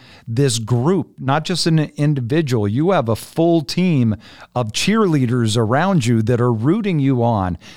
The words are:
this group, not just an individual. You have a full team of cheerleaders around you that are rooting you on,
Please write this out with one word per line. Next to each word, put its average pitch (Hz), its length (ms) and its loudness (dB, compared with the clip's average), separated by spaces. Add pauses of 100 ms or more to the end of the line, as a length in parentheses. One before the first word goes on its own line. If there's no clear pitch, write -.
(260)
this 117 320 0
group, 123 600 -2
not 143 240 -2
just 175 220 -2
an 160 120 4
individual. 139 880 0
You 139 260 0
have 135 160 0
a 110 80 2
full 165 460 0
team 135 540 0 (380)
of 117 180 -4
cheerleaders 131 840 0
around 131 500 0
you 113 160 2
that 117 180 0
are 123 120 2
rooting 165 460 0
you 135 240 0
on, 98 360 -2 (180)